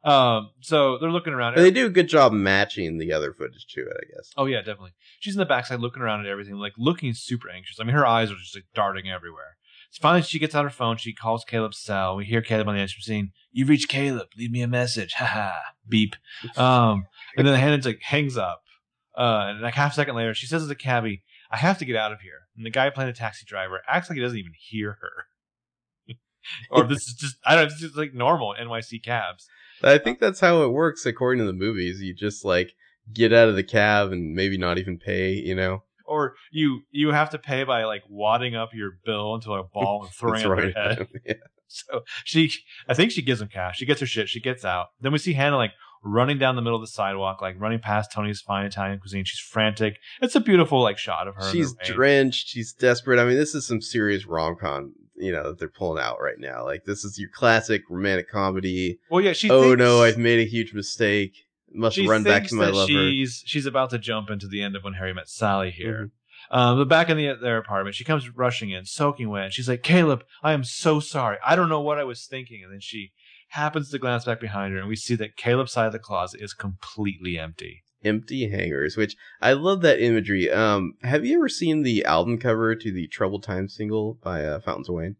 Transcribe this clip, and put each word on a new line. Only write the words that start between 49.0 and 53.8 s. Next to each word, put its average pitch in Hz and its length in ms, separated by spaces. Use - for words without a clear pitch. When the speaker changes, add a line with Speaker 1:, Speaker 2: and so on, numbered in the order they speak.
Speaker 1:
cuisine. 95 240
She's - 160
frantic. 107 560
It's 254 140
a 277 60
beautiful, 175 420
like, 104 160
shot 90 300
of 98 80
her 95 40
in 95 60
the 190 60
Speaker 2:
She's 143 220
Speaker 1:
rain. - 80
Speaker 2:
drenched. 135 520
She's 117 260
desperate. 123 440
I 120 60
mean, 123 120
this 151 180
is 139 120
some 113 140